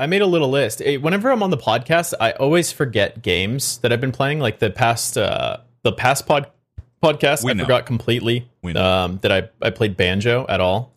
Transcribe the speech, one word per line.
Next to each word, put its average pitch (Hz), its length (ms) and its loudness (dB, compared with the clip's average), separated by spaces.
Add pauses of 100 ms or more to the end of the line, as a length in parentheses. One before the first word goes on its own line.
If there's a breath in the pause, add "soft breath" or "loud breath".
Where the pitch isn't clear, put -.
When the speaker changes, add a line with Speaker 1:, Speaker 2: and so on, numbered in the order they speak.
Speaker 1:
I 135 60 -2
made 190 160 0
a 208 40 2
little 165 240 2
list. 135 340 0
Eh, 143 120 0
whenever 185 340 0
I'm 240 140 2
on 190 60 0
the 165 80 0
podcast, 127 600 0
I 113 140 2
always 160 400 0
forget 110 500 -2
games 101 600 0
that 117 100 2
I've 117 80 0
been 131 120 -2
playing. 143 280 -2
Like 117 180 -2
the 107 120 0
past, 117 460 0
uh, 64 420 -2 (260)
the 110 80 2
past - 340 0
pod-, 143 200 2 (560)
podcast, 151 420 2
Speaker 2:
We - 60 0
Speaker 1:
I 240 40 0
Speaker 2:
know. 90 100 -2
Speaker 1:
forgot 123 220 2
completely, 120 640 -2 (140)
Speaker 2:
We 87 100 -8
know. 92 120 0
Speaker 1:
um, 92 380 0
that 104 100 2
I, 95 160 0 (120)
I 110 100 0
played 101 260 -2
Banjo 101 520 0
at 92 120 0
all. 95 360 0